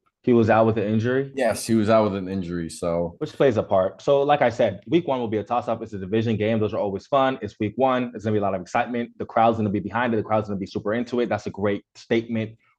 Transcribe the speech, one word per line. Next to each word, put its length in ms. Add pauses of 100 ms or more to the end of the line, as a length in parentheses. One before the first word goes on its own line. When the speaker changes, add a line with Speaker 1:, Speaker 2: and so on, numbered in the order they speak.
(220)
Speaker 1:
He 100
was 180
out 160
with 120
an 60
injury? 500
Speaker 2:
Yes, 320
he 80
was 160
out 140
with 120
an 120
injury, 420
so 480
Speaker 1:
Which 160
plays 240
a 40
part. 400
So, 200
like 200
I 80
said, 360
week 200
one 140
will 80
be 100
a 60
toss-up. 380
It's 120
a 40
division 380
game. 240
Those 140
are 40
always 280
fun. 360
It's 180
week 160
one. 360
There's 120
gonna 100
be 40
a 40
lot 120
of 80
excitement. 560
The 80
crowd's 320
gonna 120
be 100
behind 340
it. 20
The 60
crowd's 260
gonna 120
be 60
super 280
into 260
it. 80
That's 180
a 40
great 340 (100)
statement. 600 (220)